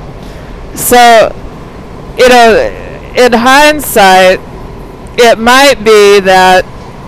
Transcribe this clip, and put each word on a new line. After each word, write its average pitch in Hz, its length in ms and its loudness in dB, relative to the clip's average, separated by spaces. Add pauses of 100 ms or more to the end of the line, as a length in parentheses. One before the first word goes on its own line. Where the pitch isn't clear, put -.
(800)
So, 240 560 2 (840)
you 254 120 2
know, 120 880 0
in 247 160 2
hindsight, 233 1040 2 (800)
it 233 200 4
might 254 440 2
be 208 380 4
that 185 440 2 (440)